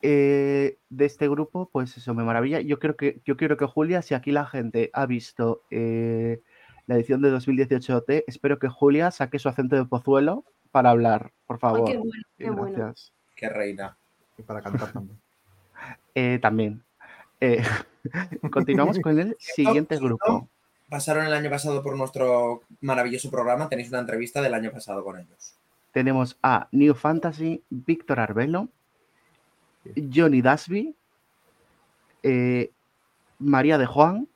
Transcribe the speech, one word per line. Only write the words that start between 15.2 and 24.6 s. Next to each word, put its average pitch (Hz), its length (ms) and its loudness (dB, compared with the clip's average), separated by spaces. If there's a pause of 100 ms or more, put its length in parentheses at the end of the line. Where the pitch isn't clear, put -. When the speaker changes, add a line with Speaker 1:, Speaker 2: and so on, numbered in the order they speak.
Speaker 1:
<laughs> - 920 -20
Eh, 123 260 0
también. 110 420 0 (580)
Eh, 127 220 4 (420)
<laughs> 170 460 -8
continuamos 139 500 0
con 156 180 2
el 202 200 -4
Speaker 3:
Cierto, - 160 -16
Speaker 1:
siguiente 156 440 0
Speaker 3:
cierto. 131 80 -4
Speaker 1:
grupo. 127 420 0 (400)
Speaker 3:
Pasaron 151 380 -2
el 151 80 0
año 147 160 -2
pasado 143 320 -4
por 139 140 -6
nuestro 123 680 0 (180)
maravilloso 127 500 -2
programa. 123 380 0
Tenéis 120 220 -6
una 127 80 -4
entrevista 120 420 -6
del 131 140 0
año 113 180 -4